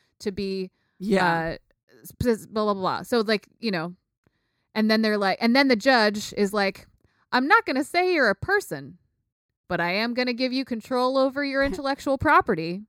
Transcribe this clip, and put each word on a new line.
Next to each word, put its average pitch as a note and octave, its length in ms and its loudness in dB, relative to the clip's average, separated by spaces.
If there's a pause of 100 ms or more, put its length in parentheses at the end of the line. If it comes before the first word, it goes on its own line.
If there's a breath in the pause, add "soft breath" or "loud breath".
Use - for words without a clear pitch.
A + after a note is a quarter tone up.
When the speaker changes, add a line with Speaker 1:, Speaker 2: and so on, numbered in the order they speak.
(200)
Speaker 1:
to G#3+ 120 -6
be, F#3+ 400 -6 (280)
Speaker 2:
Yeah. F#3 260 2
Speaker 1:
uh, E3 320 -2 (460)
s-, - 100 -20 (120)
s-, A3 200 0
blah, G#3+ 180 -4
blah, G#3 100 0
blah." F3+ 280 -2
So, A#3 180 -2
like, G#3+ 300 -2 (100)
you A3+ 120 -4
know, F3 240 -4 (800)
and G#3+ 160 2
then A3 120 2
they're G#3+ 160 2
like, G3 240 0
and A#3 120 2
then C#4 140 4
the B3+ 80 4
judge G#3+ 600 2
is G3+ 160 0
like, G3 340 -2 (460)
"I'm B3+ 140 2
not A4 180 4
gonna C#4 180 -2
say F4+ 300 0
you're C#4 160 4
a D4 60 2
person, F3+ 640 -4 (680)
but F3 120 -2
I E3+ 140 -2
am A3+ 200 -2
gonna B3 200 -2
give B3 200 -2
you C4 120 -2
control B3+ 520 -2
over C4+ 260 0
your C4+ 200 0
Speaker 2:
<laughs> C#4 60 0
Speaker 1:
intellectual C#4 480 -4
property." G#3 720 0